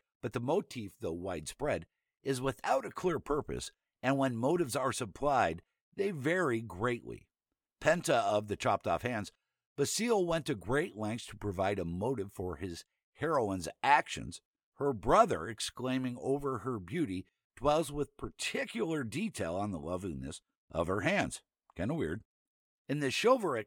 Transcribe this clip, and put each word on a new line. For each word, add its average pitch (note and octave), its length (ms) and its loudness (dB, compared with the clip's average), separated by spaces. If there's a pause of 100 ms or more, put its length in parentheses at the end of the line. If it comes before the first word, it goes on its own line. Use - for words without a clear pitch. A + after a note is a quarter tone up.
(200)
but B2 120 -6
the B2 80 -4
motif, B2+ 600 -2
though F#2+ 120 -2
widespread, F2 720 -4 (360)
is C3 180 -2
without C3+ 440 0
a - 60 -8
clear F3 280 -2
purpose, C3 520 -4 (320)
and C3+ 160 2
when C3+ 180 2
motives C#3 400 2
are C3 160 0
supplied, A2 720 0 (340)
they G3 140 0
vary D3+ 500 2
greatly. G2+ 680 -4 (540)
Penta D#3+ 340 4
of G#2+ 340 4
the G2+ 80 -2
Chopped G#2 300 0
Off E2+ 160 2
Hands, A#2 300 -4 (440)
Basile G3+ 480 2
went E3 220 0
to D3+ 80 0
great A2+ 420 -2
lengths G#2+ 300 -4
to - 100 -14
provide G2 420 0
a F2+ 60 0
motive G2 480 -2
for F2+ 240 -6
his F2+ 280 -8 (300)
heroine's G#2+ 540 0 (140)
actions, - 580 2 (380)
her C#3+ 140 2
brother A#2+ 540 4
exclaiming B2+ 760 -4
over C3+ 380 0
her A#2 200 -4
beauty, G2 480 -4 (300)
dwells D3 360 2
with C#3+ 240 -4
particular E3 880 -4
detail A2 520 -4
on G2+ 140 -2
the F2 80 -4
loveliness D#2 600 -6 (300)
of E2 160 2
her F#2+ 140 2
hands. E3+ 420 2 (340)
Kinda A2 180 -2
weird. G#2+ 280 -2 (640)
In D3 120 -2
the C#3 100 0
chivalric F#3+ 560 2